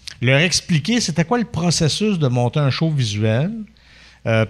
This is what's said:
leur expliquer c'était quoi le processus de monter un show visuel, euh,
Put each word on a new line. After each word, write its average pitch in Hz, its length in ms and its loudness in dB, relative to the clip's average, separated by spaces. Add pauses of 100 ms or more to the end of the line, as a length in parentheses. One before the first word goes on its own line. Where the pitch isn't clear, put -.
(220)
leur 131 180 4
expliquer 175 600 0
c'était 160 240 -2
quoi 240 120 0
le 233 80 0
processus 170 760 0
de 147 80 2
monter 120 320 0
un 143 100 2
show 160 200 0
visuel, 113 640 0 (720)
euh, 113 240 2